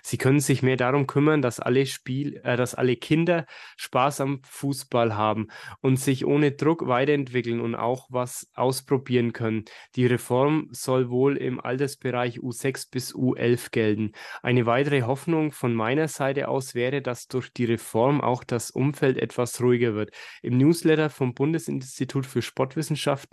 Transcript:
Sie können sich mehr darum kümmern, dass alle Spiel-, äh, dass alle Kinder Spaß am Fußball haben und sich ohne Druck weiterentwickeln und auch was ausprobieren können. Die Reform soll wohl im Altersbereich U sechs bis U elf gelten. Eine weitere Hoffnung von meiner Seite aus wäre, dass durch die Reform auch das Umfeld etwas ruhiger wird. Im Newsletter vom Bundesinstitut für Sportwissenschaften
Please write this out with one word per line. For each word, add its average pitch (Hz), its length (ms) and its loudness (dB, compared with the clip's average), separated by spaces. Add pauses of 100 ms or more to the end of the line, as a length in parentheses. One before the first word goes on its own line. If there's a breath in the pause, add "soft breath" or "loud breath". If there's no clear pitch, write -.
Sie - 140 -4
können 139 200 4
sich 139 240 2
mehr 127 140 4
darum 135 320 2
kümmern, 147 340 4
dass 123 160 0
alle 131 260 2
Spiel-, 131 600 -6
äh, 123 120 0
dass 123 200 0
alle 127 180 2
Kinder 165 500 2 (320 loud breath)
Spaß 135 440 0
am 135 240 -2
Fußball 120 720 -2
haben 107 320 0 (320 loud breath)
und 131 160 4
sich 135 280 0
ohne 143 280 4
Druck 156 340 0
weiterentwickeln 123 720 0
und 117 140 -2
auch 117 340 -4
was 123 460 -6
ausprobieren 123 800 0
können. 110 320 -2 (320 loud breath)
Die 123 100 4
Reform 127 640 2
soll 127 400 -2
wohl 135 260 2
im 127 220 -4
Altersbereich 123 840 -4
U 127 120 -6
sechs - 340 -4
bis - 300 -8
U 127 180 0
elf 120 380 0
gelten. 107 400 0 (300 loud breath)
Eine 123 220 2
weitere 135 380 2
Hoffnung 151 480 0
von 120 240 -2
meiner 127 320 0
Seite 135 400 -2
aus 131 300 -4
wäre, 131 260 -2
dass 123 240 -8
durch - 260 -6
die 123 120 -2
Reform 117 560 2
auch 123 240 0
das - 260 -4
Umfeld 135 480 2
etwas 117 420 -4
ruhiger 120 360 4
wird. 107 160 -4 (280 loud breath)
Im 123 160 0
Newsletter 156 540 4
vom 127 240 -2
Bundesinstitut 139 920 -4
für - 140 -4
Sportwissenschaften 139 920 -2